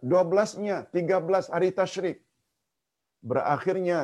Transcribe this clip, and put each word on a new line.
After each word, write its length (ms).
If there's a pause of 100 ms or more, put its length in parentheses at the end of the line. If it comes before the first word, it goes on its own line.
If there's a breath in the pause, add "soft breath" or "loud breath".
dua 260
belasnya, 540 (100)
tiga 220 (100)
belas 220
hari 240
tasyrik. 460 (1040)
Berakhirnya 800